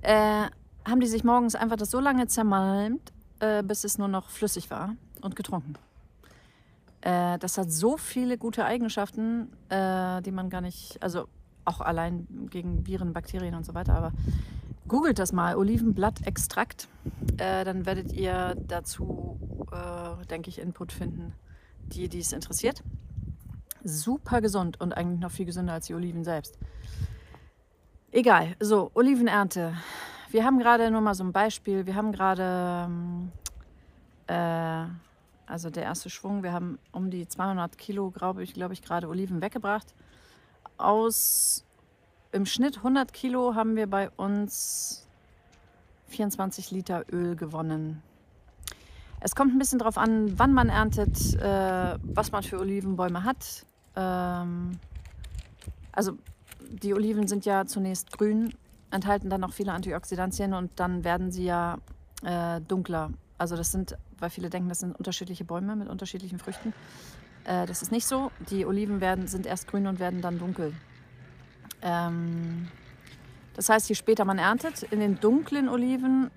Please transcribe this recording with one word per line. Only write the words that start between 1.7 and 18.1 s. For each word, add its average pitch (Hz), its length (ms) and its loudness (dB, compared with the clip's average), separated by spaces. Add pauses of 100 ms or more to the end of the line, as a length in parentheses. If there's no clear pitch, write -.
das 208 140 -2
so 247 80 0
lange 262 300 4
zermalmt, 202 840 2 (280)
äh, 214 240 2
bis 208 180 -2
es 208 160 -2
nur 202 100 0
noch 190 220 -2
flüssig - 400 -2
war 185 240 -6 (280)
und 185 120 -6
getrunken. 151 400 -6 (1300)
Äh, 175 380 2
das 180 180 -4
hat 175 160 0
so 208 240 2
viele 247 400 -2
gute 233 300 -2
Eigenschaften, 226 840 -2 (200)
äh, 185 500 0
die 190 120 -6
man 185 180 -4
gar 185 100 -4
nicht, - 420 -10
also 175 260 -4 (360)
auch 175 160 -2
allein 170 460 -2 (240)
gegen 175 360 -2
Viren, 180 280 -2
Bakterien 170 400 -4
und 165 100 -6
so - 80 -10
weiter, 175 220 2
aber 160 180 0 (760)
googelt 277 320 4
das 185 140 0
mal, 175 240 2
Olivenblattextrakt, 208 1300 0 (500)
äh, 190 260 0
dann 185 220 -2
werdet 190 260 -2